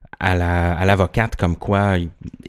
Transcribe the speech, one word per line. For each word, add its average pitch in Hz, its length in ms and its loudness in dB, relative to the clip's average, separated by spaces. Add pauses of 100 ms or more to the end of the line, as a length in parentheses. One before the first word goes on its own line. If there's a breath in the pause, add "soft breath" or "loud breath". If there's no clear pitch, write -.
(200 loud breath)
à 92 160 0
la, 87 420 0
à 87 80 0
l'avocate 98 520 2
comme 85 180 0
quoi 101 420 0
il, 87 140 -4 (380)